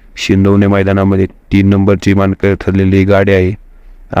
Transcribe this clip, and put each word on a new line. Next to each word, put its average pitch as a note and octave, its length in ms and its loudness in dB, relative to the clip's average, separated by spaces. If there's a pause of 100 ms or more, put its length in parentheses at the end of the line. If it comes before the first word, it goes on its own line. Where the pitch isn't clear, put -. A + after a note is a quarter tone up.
(160)
शिंदवणे G2 500 0
मैदानामध्ये G2 600 0
तीन - 420 -2
नंबरची G2 460 0
मानकरी G2 400 -2
ठरलेली F#2+ 420 -2
ही F#2+ 80 2
गाडी G2 280 0
आहे F#2+ 220 0 (680)